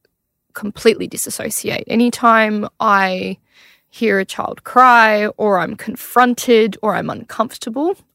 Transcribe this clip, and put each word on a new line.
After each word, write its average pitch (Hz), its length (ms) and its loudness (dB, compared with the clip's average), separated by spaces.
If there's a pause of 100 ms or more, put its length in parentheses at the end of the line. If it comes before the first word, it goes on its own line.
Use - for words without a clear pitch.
(540)
completely 208 540 -2
disassociate. - 800 -8
Anytime 220 800 2 (120)
I 190 580 -2 (540)
hear 202 280 -2
a 190 60 -2
child - 380 -8
cry 226 640 4 (100)
or 208 220 0
I'm 170 160 -6
confronted 233 1040 0
or 208 140 -2
I'm - 140 -6
uncomfortable, 262 840 -6 (200)